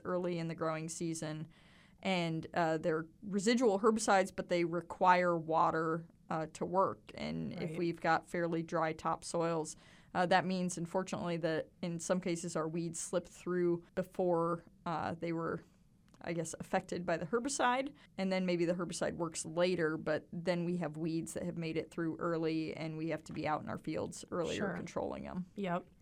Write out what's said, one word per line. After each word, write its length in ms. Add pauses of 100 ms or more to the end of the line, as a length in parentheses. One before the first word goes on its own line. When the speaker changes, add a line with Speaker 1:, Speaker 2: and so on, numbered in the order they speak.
Speaker 1:
early 340
in 100
the 60
growing 340
season, 580 (560)
and, 520
uh, 240
they're 280 (160)
residual 580
herbicides, 540
but 140
they 160
require 720
water, 640 (240)
uh, 260
to 120
work. 480
And 400
if 160
Speaker 2:
Right. 80
Speaker 1:
we've 220
got 280
fairly 340
dry 320
topsoils, 800 (360)
uh, 140
that 180
means, 320
unfortunately, 640
that 300 (140)
in 180
some 200
cases 360
our 120
weeds 300
slip 300
through 560 (100)
before, 720 (220)
uh, 340
they 120
were, 300 (640)
I 60
guess, 280
affected 440
by 140
the 80
herbicide, 640 (260)
and 160
then 140
maybe 180
the 100
herbicide 420
works 280
later, 540
but 340
then 320
we 140
have 180
weeds 380
that 80
have 160
made 180
it 140
through 280
early, 580
and 200
we 120
have 160
to 80
be 140
out 160
in 60
our 100
fields 520
earlier 260 (120)
Speaker 2:
Sure. 60
Speaker 1:
controlling 520
'em. 180 (120)
Speaker 2:
Yep. 280 (160)